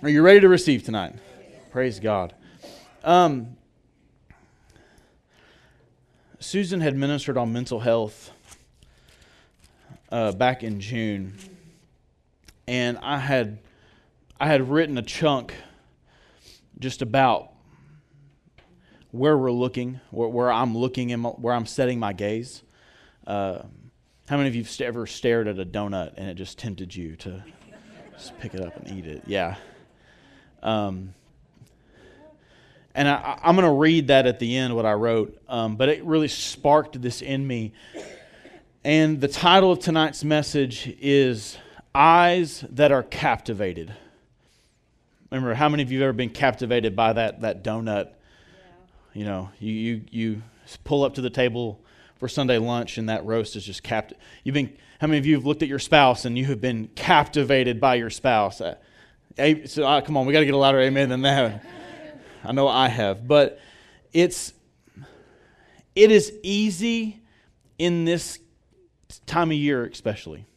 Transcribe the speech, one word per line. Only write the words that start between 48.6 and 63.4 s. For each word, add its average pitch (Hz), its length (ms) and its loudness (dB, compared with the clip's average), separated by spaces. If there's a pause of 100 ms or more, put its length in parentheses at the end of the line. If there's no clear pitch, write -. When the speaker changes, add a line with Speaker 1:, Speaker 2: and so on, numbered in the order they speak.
Speaker 1:
You 104 100 -8
know, 98 260 -8 (100)
you, 110 120 -8
you, 110 380 -6
you 110 320 -6 (420)
pull 143 200 0
up 131 100 -2
to 135 60 -8
the 127 100 -4
table 120 540 -2 (320)
for 127 120 -8
Sunday 127 300 0
lunch 120 400 -4
and 110 100 -6
that 101 160 -4
roast 110 300 -4
is 101 100 -12
just 98 180 -14
capt-, - 320 -6 (280)
you've 135 120 -4
been, 143 220 -2 (240)
how 156 60 -2
many 151 120 2
of 135 80 0
you 156 80 6
have 135 100 0
looked 147 180 0
at 151 60 -2
your 139 100 -4
spouse 135 460 4
and 120 120 -4
you 131 100 -2
have 131 140 -4
been 113 340 -4
captivated 139 840 2
by 135 140 4
your 117 160 -2
spouse? 110 500 0
Uh, 87 160 -6 (600)
a-, 151 300 2
so, 147 180 -4
uh, 139 160 2
come 151 160 -4
on, 131 100 0
we 139 60 0
gotta 151 120 6
get 135 100 0
a 139 40 4
louder 135 220 6
amen 135 280 2
than 127 140 -2
that. 131 420 0 (800)
I 107 100 -8
know 139 160 2
I 131 200 4
have. 110 400 -2
But 143 320 4 (520)